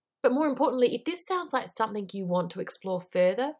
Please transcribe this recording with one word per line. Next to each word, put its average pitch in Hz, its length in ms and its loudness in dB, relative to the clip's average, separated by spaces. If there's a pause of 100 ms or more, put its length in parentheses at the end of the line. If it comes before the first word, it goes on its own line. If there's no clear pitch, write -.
(220)
But 247 100 6
more 302 160 2
importantly, 254 480 2
if - 80 -10
this 349 220 -4
sounds 359 260 -2
like - 240 -4
something 208 380 -2
you 196 120 -6
want 175 260 0
to 190 100 -6
explore 185 400 -6
further 190 580 2